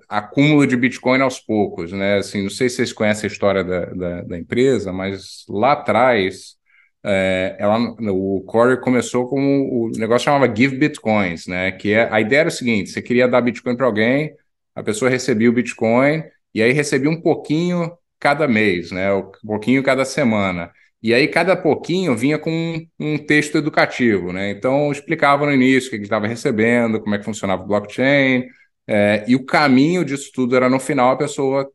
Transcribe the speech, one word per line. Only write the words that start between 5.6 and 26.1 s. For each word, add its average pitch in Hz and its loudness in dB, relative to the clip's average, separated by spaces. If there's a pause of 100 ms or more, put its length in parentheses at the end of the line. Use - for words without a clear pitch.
atrás, 113 0 (440)
é, 95 -2
ela, 104 0 (320)
o 95 -2
Corey 123 2
começou 123 0
com 135 -4
o 135 0
negócio 113 0
chamava 139 2
Give 131 2
Bitcoins, 107 0
né? 92 -4
Que 101 -2
é, 113 4
a 110 2
ideia 120 2
era 170 2
o - -10
seguinte, 113 -2
você 107 -8
queria 123 2
dar 123 4
Bitcoin 120 -4
pra 127 0
alguém, 123 0 (400)
a 110 -12
pessoa 113 -2
recebia 120 2
o 117 4
Bitcoin 123 0 (300)
e 107 0
aí 123 4
recebia 143 0
um 160 -2
pouquinho 170 -2 (280)
cada 143 0
mês, 101 0
né? 95 -2
Um 95 -4 (160)
pouquinho 110 0
cada 131 0
semana. 101 -2 (300)
E 110 0
aí 147 4
cada 175 0
pouquinho 165 0
vinha 139 0
com 165 -6
um, 165 -6 (140)
um 151 -4
texto 151 0
educativo, 123 0
né? 98 -6
Então 135 0
explicava 143 0
no 147 0
início 131 4
o - -12
que 110 -8
que 101 -8
estava 104 -2